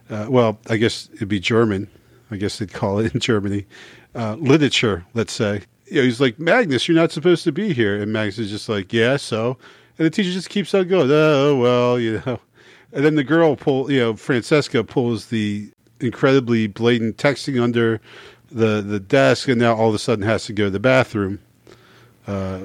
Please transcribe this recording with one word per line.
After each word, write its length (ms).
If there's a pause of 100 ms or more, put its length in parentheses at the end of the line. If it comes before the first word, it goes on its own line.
uh, 200
well, 300 (100)
I 60
guess 380
it'd 160
be 100
German. 500 (400)
I 60
guess 240
they'd 140
call 260
it 140
in 80
Germany, 440 (500)
uh, 200
literature, 800
let's 180
say. 300 (260)
You 100
know, 60
he's 160
like, 200
"Magnus, 500
you're 60
not 180
supposed 320
to 80
be 200
here." 280
And 120
Magnus 260
is 100
just 200
like, 240
"Yeah, 240
so?" 400 (400)
And 80
the 40
teacher 220
just 180
keeps 240
on 160
going, 220
"Oh, 460
well, 420
you 260
know." 140 (540)
And 120
then 100
the 80
girl 320
pull, 340
you 120
know, 160
Francesca 640
pulls 440
the 420 (320)
incredibly 640
blatant 500
texting 440
under 400 (500)
the, 300
the 180
desk, 480
and 120
now 160
all 120
of 80
a 40
sudden 260
has 200
to 80
go 120
to 40
the 100
bathroom. 600 (880)
Uh, 380